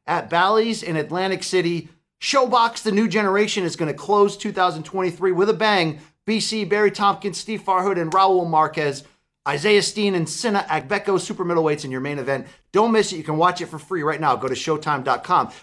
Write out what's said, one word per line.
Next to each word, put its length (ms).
at 200
Bally's 540
in 140
Atlantic 480
City. 440
Showbox, 640
The 80
New 160
Generation, 560
is 140
gonna 180
close 420
two 160
thousand 320
twenty-three 480
with 180
a 40
bang. 460
B 140
C, 240
Barry 260
Tompkins, 480
Steve 240
Farhood, 380
and 100
Raul 380
Marquez. 560
Isaiah 340
Steen 320
and 140
Sina 400
Agbeko, 500
super 280
middleweights 380
in 60
your 120
main 160
event. 280
Don't 200
miss 180
it. 60
You 80
can 140
watch 240
it 40
for 120
free 240
right 180
now. 160
Go 100
to 80
showtime 480
dot 220
com. 260